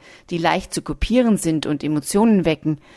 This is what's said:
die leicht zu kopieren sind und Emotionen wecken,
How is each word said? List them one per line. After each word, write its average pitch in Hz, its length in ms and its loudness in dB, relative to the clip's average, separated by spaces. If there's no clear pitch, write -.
die 175 80 -4
leicht 165 360 -2
zu - 80 -6
kopieren 226 560 0
sind 160 280 -2
und 147 180 -4
Emotionen 185 640 2
wecken, 156 340 0